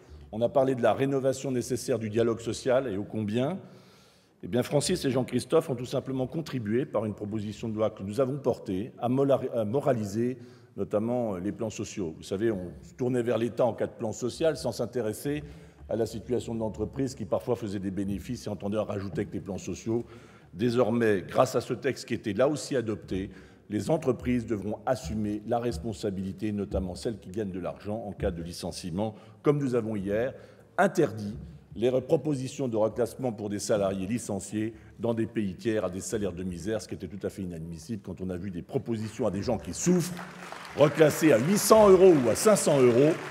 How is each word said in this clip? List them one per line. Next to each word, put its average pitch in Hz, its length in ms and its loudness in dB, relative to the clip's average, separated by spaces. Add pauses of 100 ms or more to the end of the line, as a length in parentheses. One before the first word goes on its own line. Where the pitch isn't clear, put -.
(340)
On 107 80 -4
a 117 80 4
parlé 135 260 4
de 120 60 -4
la 110 120 6
rénovation 135 580 0
nécessaire 123 480 -2
du 113 100 -4
dialogue 113 320 2
social 127 460 0
et 98 100 -4
ô 101 80 -4
combien. 123 540 -2 (840)
Eh 90 60 -8
bien, 117 120 2
Francis 147 440 0
et 139 40 2
Jean-Christophe 127 600 2
ont 131 60 -2
tout 123 100 -6
simplement 131 420 -4
contribué, 131 580 -2
par 110 200 -2
une 104 80 -4
proposition 104 560 -6
de 107 60 -6
loi 107 140 2
que 104 140 -12
nous 101 160 -2
avons 135 180 2
portée, 113 600 -2
à 123 100 -2
mola-, 131 320 4 (140)
à 117 100 0
moraliser 117 720 0 (380)
notamment, 107 600 -2
euh, 87 40 -6
les 95 140 -4
plans 107 160 -4
sociaux. 98 480 -6
Vous 82 60 -16
savez, 107 280 0
on 90 300 -6
se - 140 -20
tournait 123 280 0
vers 113 140 0
l'État 117 280 0
en 113 60 2
cas 104 160 -2
de - 60 -10
plan 113 180 -6
social 131 460 -2
sans 120 160 -4
s'intéresser 127 720 -4 (420)
à - 80 -4
la 113 100 0
situation 113 500 -4
de 113 40 -4
l'entreprise 113 560 -4
qui 113 80 -8
parfois 117 320 -2
faisait 104 240 -4
des 95 120 -4
bénéfices 101 560 -6
et - 20 -4
entendait 101 280 -4
en 104 80 0
rajouter 101 360 -4
avec 90 120 -6
les 101 60 -6
plans 95 180 -8
sociaux. 113 480 -4 (480)
Désormais, 113 720 2
grâce - 300 2
à 120 60 0
ce 131 120 -6
texte 127 320 -4
qui - 80 -6
était 107 200 -2
là 123 160 4
aussi 147 260 -4
adopté, 107 540 -4 (400)
les 101 200 -2
entreprises 123 560 0
devront 104 400 -4
assumer 107 600 -2
la 117 120 0
responsabilité, 107 920 -4
notamment 95 420 -2
celles 104 260 -6
qui - 100 -18
gagnent 98 240 -4
de 95 80 -6
l'argent 101 440 -6
en 101 60 -8
cas - 200 -2
de 82 120 -6
licenciement, 90 720 -6 (280)
comme 147 160 6
nous 127 160 0
avons 110 200 0
hier 104 380 0 (440)
interdit 110 600 2 (400)
les 117 120 4
re-, 127 120 2
propositions 139 680 0
de 110 80 -2
reclassement 110 560 0
pour 104 180 -6
des 104 100 -4
salariés 98 480 0
licenciés 107 640 -4 (260)
dans 117 140 2
des 110 120 0
pays 101 300 -2
tiers 107 300 0
à 92 40 0
des 92 120 -8
salaires 101 320 -2
de 87 100 -8
misère, 92 380 -4
ce - 80 -12
qui 104 60 -10
était 92 120 -8
tout 101 180 -8
à 95 40 -4
fait 98 140 -8
inadmissible 85 600 -10
quand 90 160 -10
on 92 100 -6
a 92 60 -4
vu 92 160 -6
des 87 100 -8
propositions 110 640 -4
à 98 40 0
des 101 100 -2
gens 110 160 -2
qui 90 160 -10
souffrent, 175 400 2 (640)
reclassés 151 560 6
à 110 80 8
huit 175 180 2
cents 220 320 10
euros 185 240 12
ou 127 160 4
à 104 60 4
cinq 214 220 6
cents 147 240 6
euros. 127 320 8 (180)